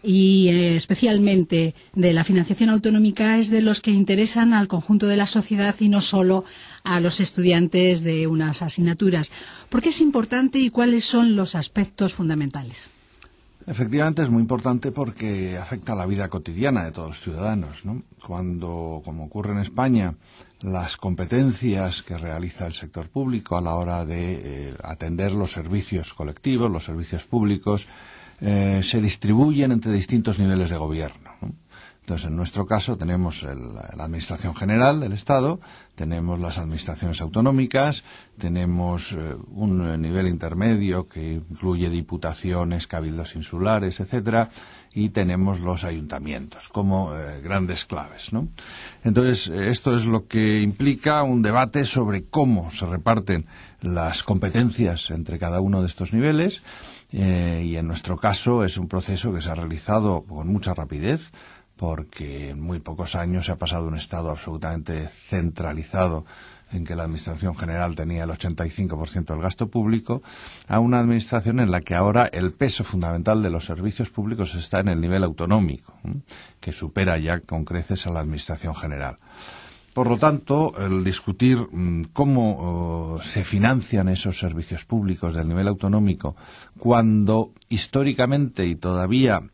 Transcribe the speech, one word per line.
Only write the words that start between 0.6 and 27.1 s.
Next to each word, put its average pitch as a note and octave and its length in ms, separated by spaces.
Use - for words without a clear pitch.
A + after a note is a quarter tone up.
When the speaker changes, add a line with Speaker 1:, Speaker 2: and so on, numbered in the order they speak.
Speaker 1:
especialmente F#3 960
de F3+ 180
la E3 120
financiación F#3+ 440
autonómica G#3+ 680
es G#3+ 100
de A3 140
los G#3+ 180
que A3 100
interesan G#3 640
al G#3 160
conjunto G3+ 380
de G3+ 100
la G3+ 100
sociedad G3+ 540
y G#3+ 80
no G3+ 140
solo F#3+ 420
a F3 160
los E3+ 200
estudiantes F3+ 840
de D#3+ 240
unas D#3+ 340
asignaturas. E3+ 720
¿Por A#3+ 100
qué E4 80
es D#4+ 140
importante C4 560
y C4 100
cuáles A#3+ 360
son A#3 320
los F#3 180
aspectos F#3+ 580
fundamentales? C#3+ 760
Speaker 2:
Efectivamente D3 580
es C3+ 60
muy A#2 140
importante B2 480
porque G#2+ 680
afecta F#2+ 360
a G#2 40
la F2+ 80
vida G2 240
cotidiana F#2+ 560
de E2 60
todos D#2+ 180
los E2 120
ciudadanos, F2 640
¿no? A2 180
Cuando, E2+ 800
como D#2 200
ocurre G#2 280
en G2+ 80
España, A2 560
las F#2 340
competencias G2 1040
que F2 160
realiza E2+ 480
el E2+ 60
sector E2 360
público B2+ 480
a F2 40
la E2+ 160
hora F2 280
de, D2+ 640
eh, C2 120
atender E2+ 480
los G2 220
servicios F2+ 600
colectivos, A2+ 600
los E2 120
servicios E2 400